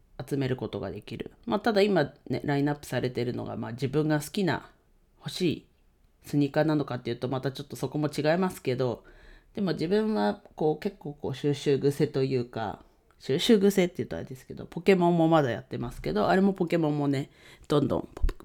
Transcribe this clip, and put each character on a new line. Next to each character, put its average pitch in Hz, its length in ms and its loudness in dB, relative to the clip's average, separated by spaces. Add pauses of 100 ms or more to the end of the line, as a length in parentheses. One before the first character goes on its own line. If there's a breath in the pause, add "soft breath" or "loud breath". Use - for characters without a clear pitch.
(180)
あ、 135 120 -10
集 - 60 -4
め 135 140 -2
る 127 80 -2
こ 110 100 -4
と 101 140 -6
が 98 100 -8
で 202 100 -12
き - 140 -12
る。 - 160 -10 (140)
ま - 120 -2
あ、 - 40 -2
た 240 100 0
だ 202 100 4
今 190 320 2 (140)
ね、 - 160 -4
ラ 143 140 0
イ 139 40 0
ン 143 40 2
ナ 147 80 0
ッ - 20 -8
プ 143 100 -16
さ 127 140 -4
れ 123 100 0
て 123 140 -4
る 123 100 -4
の 113 120 -8
が、 107 100 -8
ま 110 140 -8
あ、 - 20 -10
自 120 160 -4
分 151 220 0
が 151 100 2
好 147 100 -10
き 202 140 -2
な、 139 260 0 (500)
欲 - 100 -10
し - 120 -6
い 170 260 -2 (580)
ス - 100 -4
ニ 143 140 2
ー - 20 -18
カ 151 100 2
ー - 40 4
な 156 100 2
の 143 80 2
か 123 120 -8
っ 123 40 -6
て 120 100 -8
い 117 40 -2
う - 20 -10
と、 123 140 -6
ま 131 100 -2
た 131 120 -4
ち 131 100 -10
ょ - 20 -10
っ - 40 -20
と 135 100 -14
そ 135 120 -4
こ 151 80 -6
も 147 120 0
違 147 120 -6 (140)
い - 20 0
ま 185 140 0
す - 100 -14
け 127 140 -2
ど、 123 300 -2 (500 soft breath)
で 208 60 -4
も 185 100 0
自 - 160 -2
分 214 260 2
は 208 300 0 (120)
こ 156 180 0
う、 151 60 -8
結 - 200 -6
構 147 140 -10
こ - 160 -8
う、 131 60 -4
収 147 200 0
集 139 240 0
癖 139 280 2
と 143 160 0
い 135 140 0
う 120 80 -2
か、 113 380 -8 (340)
収 139 220 -2
集 220 200 6
癖 196 260 4
っ - 20 0
て - 120 -8
言 120 60 -4
う - 40 -14
と 82 80 -8
あ - 20 -8
れ - 60 -10
で 131 100 -14
す - 100 -20
け - 80 -14
ど、 - 120 -14
ポ - 160 -12
ケ 196 120 6
モ 175 160 4
ン 170 80 4
も 160 120 6
ま 165 120 6
だ 127 100 2
や 110 100 -4
っ - 20 -10
て 123 160 -8
ま 120 120 -8
す - 100 -12
け 151 120 -4
ど、 202 140 2
あ 175 80 4
れ 190 60 4
も 196 120 4
ポ 185 140 -2
ケ 175 100 2
モ 156 120 2
ン 147 100 0
も 143 80 0
ね、 143 240 -2 (380 loud breath)
ど 151 120 4
ん 127 60 2
ど 87 120 0
ん - 140 -8
ポ、 - 100 -10 (220)